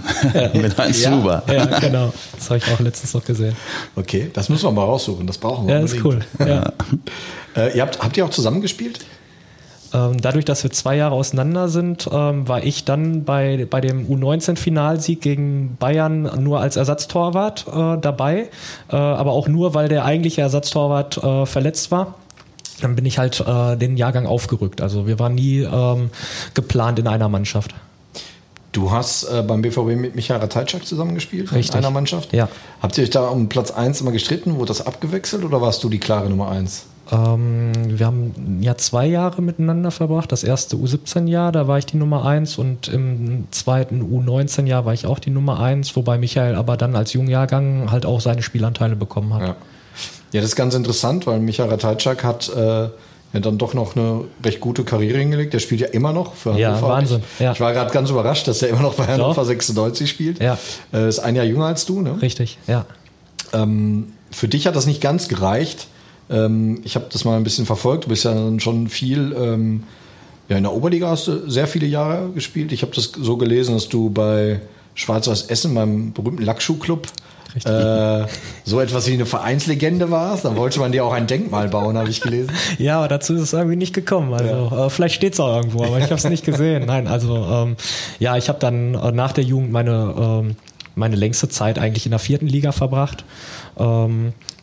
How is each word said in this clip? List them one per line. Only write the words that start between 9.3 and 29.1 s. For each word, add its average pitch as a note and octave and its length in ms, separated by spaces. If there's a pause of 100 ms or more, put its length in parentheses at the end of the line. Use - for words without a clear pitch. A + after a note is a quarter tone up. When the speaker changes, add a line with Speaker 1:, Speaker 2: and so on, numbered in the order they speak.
Speaker 2:
Ähm, B2 280
dadurch, C#3+ 240
dass C#3+ 160
wir - 80
zwei C3+ 260
Jahre D3 180
auseinander C#3 540
sind, F3 420
ähm, C#3+ 380
war B2 160
ich - 220
dann D#3 380
bei, C3+ 440
bei C3 140
dem C3 260
U C#3 80
neunzehn D#3 400
Finalsieg D#3+ 640
gegen C#3 580
Bayern D#3 640
nur C#3+ 180
als C#3 160
Ersatztorwart, F3 920
äh, E3 320
dabei, D3 480 (420)
äh, D#3 60
aber C#3+ 360
auch C3 160
nur, E3 260
weil D3+ 140
der D3 180
eigentliche D#3+ 340
Ersatztorwart, C#3+ 800
äh, C3+ 260
verletzt C3+ 460
war. F#3+ 240 (640)
Dann A#2+ 160
bin B2 80
ich C3 140
halt, B2+ 280
äh, A#2+ 300
den B2 220
Jahrgang B2 260
aufgerückt. G#2+ 560
Also G2+ 260
wir A2 120
waren A#2+ 160
nie, C3+ 240
ähm, B2 500 (460)
geplant A#2 440
in A#2 80
einer A2 220
Mannschaft. G2+ 460 (960)
Speaker 3:
Du F#2+ 200
hast, - 320